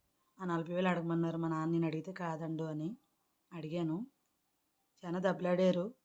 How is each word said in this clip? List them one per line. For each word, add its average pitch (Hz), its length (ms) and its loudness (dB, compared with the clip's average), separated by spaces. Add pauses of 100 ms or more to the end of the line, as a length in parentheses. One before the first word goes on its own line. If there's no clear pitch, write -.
(400)
ఆ 190 60 -6
నలభై 170 300 0
వేలు 185 120 2
అడగమన్నారు 170 500 2
మా 165 100 -2
నాన్న, 160 240 0
నేను 165 140 2
అడిగితే 160 280 -4
కాదండు 160 500 -4
అని. 160 340 -6 (560)
అడిగాను, 165 540 -4 (1000)
చాలా 175 140 -2
దెబ్బలాడారు, 180 720 4 (120)